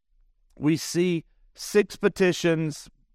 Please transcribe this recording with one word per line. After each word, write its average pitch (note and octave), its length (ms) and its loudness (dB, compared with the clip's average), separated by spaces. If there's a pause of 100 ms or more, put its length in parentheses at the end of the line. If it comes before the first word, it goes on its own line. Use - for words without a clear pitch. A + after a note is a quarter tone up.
(560)
we D3+ 200 0
see E3+ 480 -2 (300)
six - 420 0
petitions E3 960 0 (240)